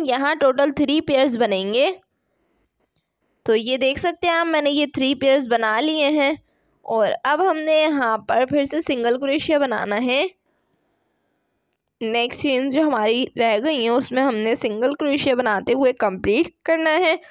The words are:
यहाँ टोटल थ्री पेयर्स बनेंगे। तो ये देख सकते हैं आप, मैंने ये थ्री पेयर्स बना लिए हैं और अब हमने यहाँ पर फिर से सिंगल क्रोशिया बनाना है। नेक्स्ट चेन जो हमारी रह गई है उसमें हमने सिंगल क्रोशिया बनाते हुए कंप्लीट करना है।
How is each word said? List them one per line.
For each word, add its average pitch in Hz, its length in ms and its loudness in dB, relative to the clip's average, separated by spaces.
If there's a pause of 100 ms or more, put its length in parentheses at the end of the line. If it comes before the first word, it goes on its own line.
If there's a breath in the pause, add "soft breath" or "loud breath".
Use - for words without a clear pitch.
यहाँ 277 320 0
टोटल 277 360 2
थ्री 285 300 0
पेयर्स 269 340 2
बनेंगे। 214 540 0 (1600)
तो 220 100 2
ये 233 220 -2
देख 269 220 0
सकते 349 280 -2
हैं 339 60 2
आप, 330 140 0
मैंने 302 220 0
ये 294 180 0
थ्री 269 280 0
पेयर्स 269 320 2
बना 226 320 0
लिए 311 320 0
हैं 294 260 0 (480)
और 220 260 0
अब 302 300 0
हमने 311 400 2
यहाँ 269 360 0 (120)
पर 233 160 2
फिर 277 200 0
से 294 160 -4
सिंगल 247 360 0
क्रोशिया 285 420 0
बनाना 208 360 -2
है। 254 340 0 (1700)
नेक्स्ट 233 400 -4
चेन 269 280 0
जो 277 140 2
हमारी 233 400 0 (140)
रह 226 220 2
गई 277 240 -2
है 226 60 0
उसमें 247 340 0
हमने 226 320 0
सिंगल 240 400 -2
क्रोशिया 277 400 0
बनाते 240 380 0
हुए 262 200 2
कंप्लीट 202 600 0 (120)
करना 320 240 0
है। 339 300 2 (120 soft breath)